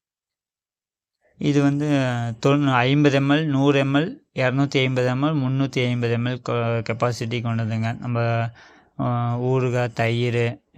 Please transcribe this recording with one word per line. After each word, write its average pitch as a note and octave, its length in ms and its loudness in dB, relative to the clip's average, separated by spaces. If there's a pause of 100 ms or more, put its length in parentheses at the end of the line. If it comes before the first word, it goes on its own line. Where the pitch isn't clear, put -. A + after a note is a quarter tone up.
(1400)
இது D3 220 2
வந்து C#3+ 260 0 (540)
தொண்ணூ-, C#3+ 380 2
ஐம்பது C#3 400 4
எம்எல், C#3+ 260 2
நூறு C#3 380 2
எம்எல், C#3+ 260 0 (260)
இரநூத்தி C3+ 420 0
ஐம்பது B2+ 320 2
எம்எல், C#3 260 0
முந்நூற்றி C3 500 0
ஐம்பது A#2+ 320 0
எம்எல் B2 280 -4
கொ-, A#2 380 -2
கெப்பாசிட்டி A#2 580 -2
கொண்டதுங்க. A2+ 560 -4
நம்ம, A#2+ 200 -6 (840)
ஆ, C3+ 60 -4 (360)
ஊறுகாய், B2 520 -2
தயிர், A#2+ 500 0 (340)